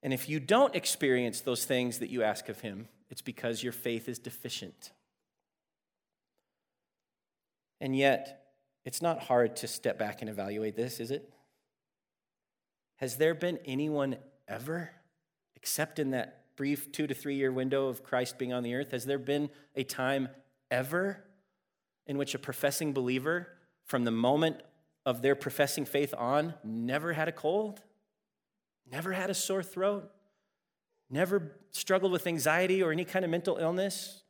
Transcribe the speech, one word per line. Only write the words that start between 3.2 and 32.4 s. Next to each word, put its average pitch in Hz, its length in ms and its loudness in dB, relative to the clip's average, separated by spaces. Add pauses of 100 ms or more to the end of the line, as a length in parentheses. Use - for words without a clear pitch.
because 117 400 -4
your 120 100 -2
faith 117 380 -4
is 120 80 -8
deficient. - 720 -12 (3000)
And 135 160 -2
yet, - 480 2 (400)
it's - 160 -6
not 165 200 0
hard 120 360 4
to - 100 -6
step - 320 -4
back 104 220 -4
and 110 80 -8
evaluate 104 480 -4
this, 123 240 -4
is 117 100 -6
it? - 220 -6 (1600)
Has 127 200 -6
there 156 180 4
been 175 300 -2
anyone 139 520 0 (300)
ever, 147 440 -6 (680)
except - 420 -2
in 139 120 2
that - 460 -4
brief 143 360 -2
two 151 140 -2
to 139 80 -2
three 139 220 -4
year 135 160 2
window 131 360 2
of 120 160 -6
Christ 127 340 -2
being 127 140 -2
on 123 100 -2
the 120 120 -2
earth, 139 160 -4
has 123 160 -4
there 139 120 2
been 143 300 0 (260)
a 139 80 -2
time 131 460 0 (420)
ever 170 540 0 (840)
in 139 100 -4
which 139 180 -2
a 131 40 -4
professing 143 560 -2
believer, 135 540 0 (360)
from 123 200 0
the 117 60 2
moment 135 520 4 (420)
of 123 160 0
their 135 140 6
professing 139 500 0
faith 139 320 0
on, 147 380 0 (100)
never 123 480 -2
had 156 160 0
a - 40 -4
cold, 202 500 -2 (1080)
never 160 220 -4
had 185 160 -2
a 196 60 0
sore 190 280 0
throat, 196 480 0 (1000)
never 170 480 0 (120)
struggled 190 400 4
with 180 160 2
anxiety 175 560 4